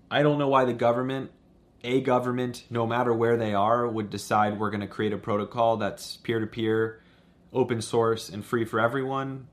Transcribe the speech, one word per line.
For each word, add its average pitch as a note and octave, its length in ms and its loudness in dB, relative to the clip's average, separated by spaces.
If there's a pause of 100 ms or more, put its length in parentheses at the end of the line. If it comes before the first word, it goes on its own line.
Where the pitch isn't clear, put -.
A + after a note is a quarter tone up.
I C3 140 2
don't D3 140 4
know C#3+ 100 0
why C3 180 4
the B2 80 0
government, B2 580 0 (520)
a B2 160 2
government, B2 680 0
no A#2 180 0
matter A#2+ 260 2
where A2+ 220 4
they A2 180 0
are, A#2 340 2
would A2 220 -4
decide G#2 480 0
we're G#2 140 -2
gonna G2+ 160 -4
create G#2+ 240 -2
a G2+ 60 -4
protocol A2 600 0
that's - 400 -6
peer-to-peer, A2 840 -2 (500)
open A#2+ 300 0
source, A2+ 480 0
and G2 140 -10
free A#2 220 -2
for A2+ 140 -4
everyone C3+ 720 -2